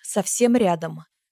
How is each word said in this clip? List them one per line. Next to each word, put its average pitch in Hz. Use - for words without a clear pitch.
совсем 240
рядом. 165